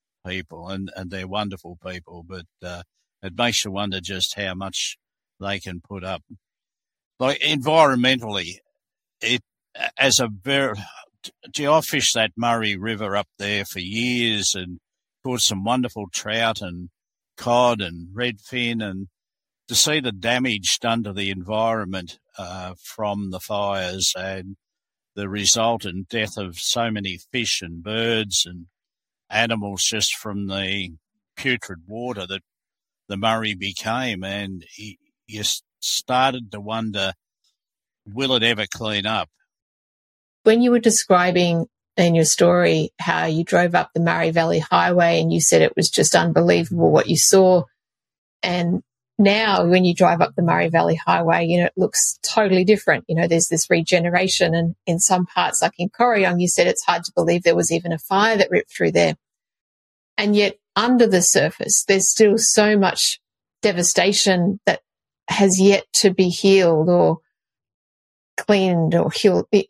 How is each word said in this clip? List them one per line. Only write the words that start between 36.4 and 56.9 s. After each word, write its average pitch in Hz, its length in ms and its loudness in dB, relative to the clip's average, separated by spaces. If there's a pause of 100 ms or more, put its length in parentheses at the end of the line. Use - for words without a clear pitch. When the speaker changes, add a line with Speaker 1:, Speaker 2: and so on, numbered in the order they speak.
Speaker 1:
to 104 100 -14
wonder, 104 520 -6 (920)
will 131 300 -2
it 113 80 2
ever 110 280 0
clean 104 340 -4
up? 104 240 -4 (1120)
Speaker 2:
When 226 180 6
you 247 100 4
were 240 80 4
describing 180 840 2 (320)
in 170 180 4
your 160 100 4
story 170 760 2
how 165 260 -2
you 165 180 -2
drove 175 320 2
up 165 180 0
the 170 60 -2
Murray 165 320 0
Valley 165 280 2
Highway 175 600 2
and 165 140 0
you 165 80 0
said 165 200 4
it - 140 2
was - 140 0
just - 260 2
unbelievable 170 760 2
what - 180 4
you 170 80 2
saw, 185 460 6 (800)
and 180 400 -2 (360)
now 202 460 4
when 185 180 4
you 175 120 4
drive 170 260 4
up 170 140 0
the 175 80 0
Murray 170 260 2
Valley 165 260 2
Highway, 170 500 0
you 170 120 0
know, 175 80 2
it - 100 -2
looks - 460 -2
totally 190 420 2
different. 180 440 2
You 160 80 -2
know, 170 120 2
there's 165 200 2
this 160 220 -2
regeneration, 175 840 0
and 165 220 0 (100)
in 170 140 0
some 180 260 0
parts, - 360 -2
like 165 180 0
in 180 100 -4
Corryong, 196 500 2
you 180 80 2
said 175 200 2
it's 180 160 -2
hard 175 220 0